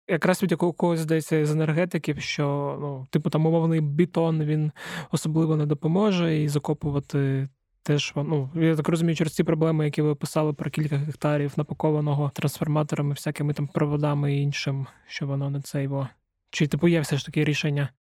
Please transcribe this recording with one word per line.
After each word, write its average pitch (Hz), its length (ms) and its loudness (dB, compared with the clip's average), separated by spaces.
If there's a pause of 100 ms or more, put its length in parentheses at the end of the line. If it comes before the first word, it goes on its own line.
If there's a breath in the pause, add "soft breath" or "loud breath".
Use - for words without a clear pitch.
якраз - 340 2
від 175 80 0
якого-, 165 220 2
когось, 170 280 0
здається, 156 460 0
з 151 60 0
енергетиків, 156 680 0
що, 143 600 -2
ну, 139 300 -8
типу, 151 200 0
там 156 160 2
умовний 165 340 4
бетон, 160 640 2
він 151 300 0 (400 loud breath)
особливо 160 440 2
не 151 100 2
допоможе, 165 760 2
і 151 60 0
закопувати 139 1000 -2 (340)
теж, 147 340 0
ну, 143 380 -2
я 160 220 4
так 151 120 0
розумію, 165 280 2
через 160 180 -2
ці 165 100 2
проблеми, 160 400 2
які 151 180 0
ви 151 60 4
описали 151 440 0
про - 180 -6
кілька 147 260 -2
гектарів 147 600 -2
напакованого 147 800 0
трансформаторами, 147 760 -2
всякими 147 420 -4
там 147 220 -2
проводами 147 600 0
і 143 80 0
іншим, 139 440 -2 (200 loud breath)
що - 200 -8
воно 139 240 -4
не 143 100 -4
цей 139 260 -4
во. 135 220 -4 (480)
Чи, 151 100 2
типу, 156 220 2
є 170 120 4
все 143 160 -2
ж 135 100 -4
таки 151 180 0
рішення? 143 440 0 (160)